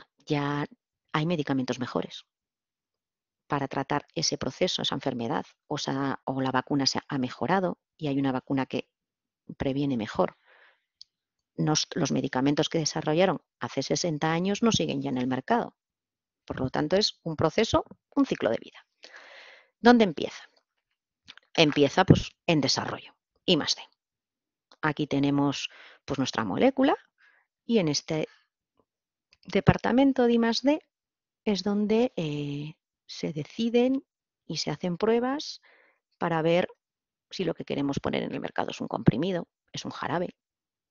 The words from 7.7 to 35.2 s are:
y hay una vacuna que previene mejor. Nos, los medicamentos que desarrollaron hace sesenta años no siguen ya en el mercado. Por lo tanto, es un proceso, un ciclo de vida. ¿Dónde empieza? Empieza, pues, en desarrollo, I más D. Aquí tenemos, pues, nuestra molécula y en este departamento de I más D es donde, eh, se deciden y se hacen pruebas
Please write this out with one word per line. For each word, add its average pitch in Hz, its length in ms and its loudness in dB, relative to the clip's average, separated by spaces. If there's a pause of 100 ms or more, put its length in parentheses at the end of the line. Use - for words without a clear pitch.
y 151 100 -6
hay 139 100 -2
una 139 140 0
vacuna 131 340 -2
que - 240 -6 (680)
previene 139 400 0
mejor. - 400 -2 (1160)
Nos, 156 380 0
los 151 200 -2
medicamentos 139 560 0
que - 80 -2
desarrollaron 160 640 0 (180)
hace 131 240 -4
sesenta 160 480 -2
años 185 320 -2
no 226 80 4
siguen 143 300 0
ya 139 80 -4
en 131 80 -2
el 127 100 -2
mercado. 131 480 -2 (680)
Por - 160 -6
lo 131 80 0
tanto, 151 260 0
es - 280 0
un 165 120 -6
proceso, 220 480 2 (320)
un 277 100 2
ciclo - 240 0
de - 120 -2
vida. - 260 -20 (920)
¿Dónde 226 240 8
empieza? - 440 -4 (1040)
Empieza, 151 520 4
pues, - 260 4 (160)
en 165 140 4
desarrollo, - 540 -4 (300)
I 110 120 4
más - 180 -2
D. - 60 -12 (1000)
Aquí 151 260 -2
tenemos, 143 640 0 (360)
pues, 139 140 -4
nuestra 113 260 -2
molécula 262 500 2 (680)
y 233 140 2
en 165 100 2
este 156 400 -4 (1120)
departamento 233 840 2
de 233 80 4
I 233 60 4
más 226 220 0
D 285 200 2 (600)
es 190 200 0
donde, 214 520 2
eh, 147 600 -4 (320)
se - 260 -8
deciden 240 720 0 (400)
y 160 120 -8
se - 140 -4
hacen 175 260 -4
pruebas 240 640 -2 (560)